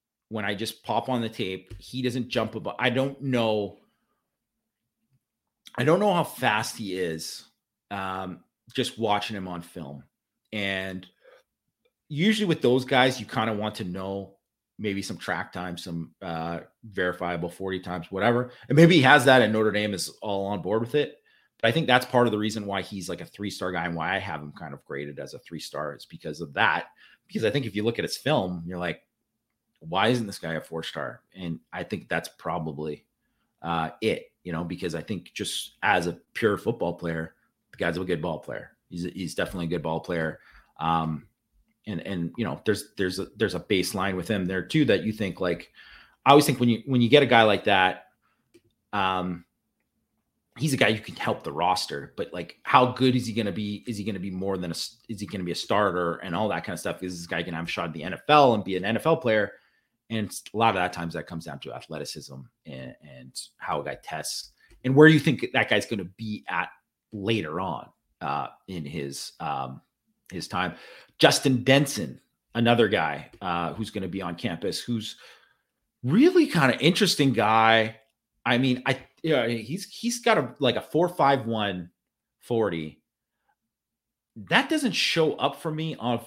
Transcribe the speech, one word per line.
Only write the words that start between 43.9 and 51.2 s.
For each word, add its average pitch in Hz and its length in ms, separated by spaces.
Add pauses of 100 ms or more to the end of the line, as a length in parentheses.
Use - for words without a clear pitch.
with 87 120
him 98 180
there 92 180
too 156 220
that 101 180
you 110 80
think, 95 280
like, 87 320 (540)
I 135 60
always 147 140
think 127 140
when 120 100
you, 113 160
when 131 160
you 117 80
get 139 140
a 127 40
guy 117 160
like 107 200
that, 92 420 (880)
um, 92 520 (1160)
he's 151 140
a 127 40
guy 110 140
who 107 100
can - 140
help - 280